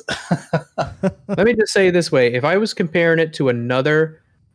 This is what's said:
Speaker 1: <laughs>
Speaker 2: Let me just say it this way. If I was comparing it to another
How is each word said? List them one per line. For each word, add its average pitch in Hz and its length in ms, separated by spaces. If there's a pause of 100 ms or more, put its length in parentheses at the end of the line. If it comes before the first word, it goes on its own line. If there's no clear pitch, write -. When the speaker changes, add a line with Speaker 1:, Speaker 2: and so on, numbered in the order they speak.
(300)
Speaker 1:
<laughs> - 480 (500)
Speaker 2:
Let 196 160
me 240 100
just 214 180
say 190 160
it 180 40
this 175 200
way. 123 200
If 123 120
I 165 120
was 214 180
comparing 165 440
it 160 160
to 139 140
another 135 720 (340)